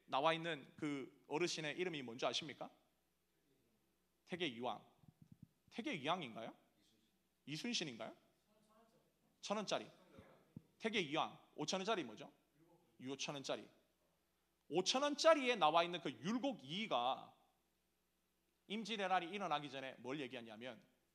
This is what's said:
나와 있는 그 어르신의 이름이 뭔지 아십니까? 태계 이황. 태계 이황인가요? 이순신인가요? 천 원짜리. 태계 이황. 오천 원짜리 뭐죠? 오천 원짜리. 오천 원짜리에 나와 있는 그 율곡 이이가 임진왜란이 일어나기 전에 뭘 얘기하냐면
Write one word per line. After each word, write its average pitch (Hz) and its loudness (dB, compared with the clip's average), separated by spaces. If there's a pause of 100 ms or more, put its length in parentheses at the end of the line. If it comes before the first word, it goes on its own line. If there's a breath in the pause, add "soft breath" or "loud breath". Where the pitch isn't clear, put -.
나와 151 6
있는 165 -2
그 139 -4
어르신의 156 0
이름이 170 -2
뭔지 123 -4
아십니까? 131 -2 (1600)
태계 175 -4
이황. 117 -4 (880)
태계 247 -6
이황인가요? 135 -4 (920)
이순신인가요? 156 -4 (1300)
천 202 -2
원짜리. 143 -2 (920)
태계 220 0
이황. 147 0 (180)
오천 151 -2
원짜리 190 0
뭐죠? 110 -10 (760)
오천 139 -4
원짜리. 131 -4 (1040)
오천 185 4
원짜리에 294 6
나와 170 6
있는 175 -2
그 156 -2
율곡 175 -2
이이가 131 0 (1300)
임진왜란이 190 0
일어나기 160 -2
전에 131 -8
뭘 127 -4
얘기하냐면 117 -8 (340)